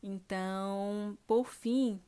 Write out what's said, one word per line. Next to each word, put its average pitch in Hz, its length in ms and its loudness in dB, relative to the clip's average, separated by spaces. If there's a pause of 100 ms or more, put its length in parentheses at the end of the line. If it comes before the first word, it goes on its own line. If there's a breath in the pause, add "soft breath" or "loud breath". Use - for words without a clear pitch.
Então, 196 1200 -4
por 240 220 4
fim 240 500 2 (100)